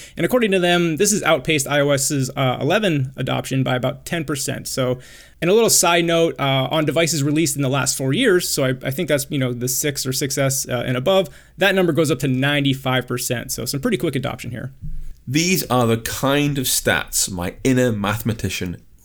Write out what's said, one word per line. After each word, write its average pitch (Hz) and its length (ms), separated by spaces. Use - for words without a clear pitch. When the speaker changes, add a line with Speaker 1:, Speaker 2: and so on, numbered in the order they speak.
Speaker 1:
And 165 80
according 226 240
to 190 100
them, 175 380
this 202 140
has 190 100
outpaced 151 460
I 143 140
O 143 100
S's, 135 440
uh, 131 240
eleven 151 560
adoption 131 480
by 127 120
about 127 280
ten 165 220
percent. 135 420
So, 127 320
and 165 80
a 196 40
little 226 160
side 175 360
note, 165 340
uh, 135 320
on 156 140
devices 151 360
released 151 360
in 139 40
the 131 80
last 131 280
four 135 160
years, 190 340
so - 160
I, 131 60
I 135 100
think 156 180
that's, 143 200
you 151 80
know, 127 140
the 123 160
six 143 380
or 131 80
six 135 240
S, 135 320
uh, 123 180
and 127 80
above, 185 320
that 190 180
number 180 160
goes 143 180
up 147 100
to 143 100
ninety-five 135 760
percent. 123 460
So 120 140
some 135 160
pretty 220 160
quick 160 180
adoption 123 360
here. 127 200
Speaker 2:
These 165 420
are 123 160
the 113 120
kind 143 600
of 131 60
stats - 680
my 92 260
inner 127 260
mathematician 101 920